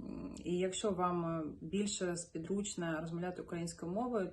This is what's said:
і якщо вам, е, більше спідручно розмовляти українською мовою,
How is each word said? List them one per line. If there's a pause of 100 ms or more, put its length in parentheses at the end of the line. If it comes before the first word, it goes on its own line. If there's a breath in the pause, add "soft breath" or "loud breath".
(440)
і
якщо
вам,
е, (160)
більше
спідручно
розмовляти
українською
мовою,